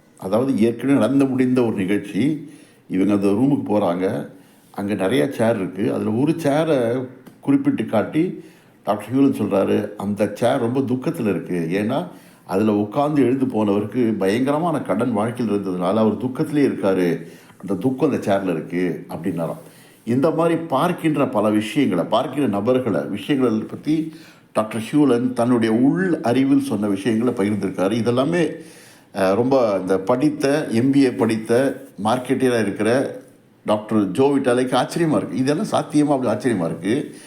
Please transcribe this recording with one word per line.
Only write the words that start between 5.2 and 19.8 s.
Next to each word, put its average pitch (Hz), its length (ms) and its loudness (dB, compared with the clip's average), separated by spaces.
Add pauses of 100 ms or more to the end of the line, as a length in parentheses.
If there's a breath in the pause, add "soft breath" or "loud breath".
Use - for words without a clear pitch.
சேர் 113 240 2
இருக்கு, 101 380 -2
அதுல 107 160 -2
ஒரு 131 220 2
சேரை 135 760 0 (340)
குறிப்பிட்டு 135 440 2
காட்டி 113 580 -2 (400 loud breath)
டாக்டர் 107 320 -4
ஹியூலன் 139 180 4
சொல்றாரு, 104 640 0
"அந்த 101 380 -2
சேர் 127 260 0
ரொம்ப 120 200 0
துக்கத்துல 123 480 -2
இருக்கு, 87 440 -2
ஏன்னா 113 360 -2 (380 loud breath)
அதுல 104 280 0
உட்கார்ந்து 143 480 0
எழுந்து 127 240 2
போனவருக்கு 107 720 0
பயங்கரமான 135 640 0
கடன் - 300 -2
வாழ்க்கையில் 110 440 -2
இருந்ததுனால 92 380 -2
அவர் 110 240 2
துக்கத்திலே 139 500 0
இருக்காரு, 92 540 0 (360 loud breath)
அந்த 95 160 -8
துக்கம் 131 380 0
அந்த 107 60 0
சேர்ல 95 340 -2
இருக்கு" 82 580 -4
அப்படின்னாராம். 82 480 -6 (480 loud breath)